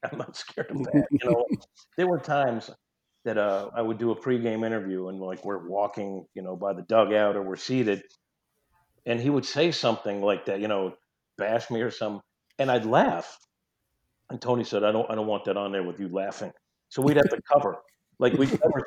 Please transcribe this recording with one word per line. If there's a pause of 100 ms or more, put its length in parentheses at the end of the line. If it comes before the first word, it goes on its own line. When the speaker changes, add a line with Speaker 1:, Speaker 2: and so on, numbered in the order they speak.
Speaker 1:
<laughs>
I'm
not
scared
of
that,
you
know? (260)
Speaker 2:
<laughs>
Speaker 1:
There
were
times (560)
that,
uh,
I
would
do
a
pregame
interview
and,
like,
we're
walking,
you
know,
by
the
dugout
or
we're
seated, (1040)
and
he
would
say
something
like
that,
you
know, (420)
bash
me
or
something, (380)
and
I'd
laugh. (920)
And
Tony
said,
"I
don't,
I
don't
want
that
on
there
with
you
laughing." (380)
So
we'd
have
to (140)
cover, (400)
like,
we'd
cover